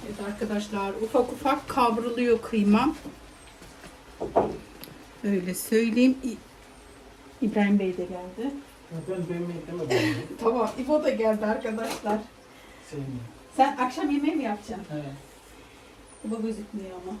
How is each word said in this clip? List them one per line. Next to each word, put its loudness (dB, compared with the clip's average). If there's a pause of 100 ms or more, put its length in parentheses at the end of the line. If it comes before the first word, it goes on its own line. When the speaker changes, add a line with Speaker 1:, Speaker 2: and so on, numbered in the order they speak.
Speaker 1:
Evet -8
arkadaşlar, -4
ufak 2
ufak 0
kavruluyor 2
kıymam. 4 (2250)
Öyle 0
söyleyeyim. 4
İ-, -4 (1080)
İbrahim 4
Bey 2
de -2
geldi. -6 (380)
Speaker 2:
Ya -6 (100)
ben -4
beğenmeyi -4
demedim. 0 (120)
Speaker 1:
<laughs> -12
Tamam, 4
İbo 2
da 4
geldi 2
arkadaşlar. -2 (720)
Speaker 2:
Sevmiyorum. -8 (360)
Speaker 1:
Sen 4
akşam 0
yemeği 2
mi -2
yapacaksın? -6
Speaker 2:
He. -6 (1300)
Speaker 1:
İbo -2
gözükmüyor -6
ama. -10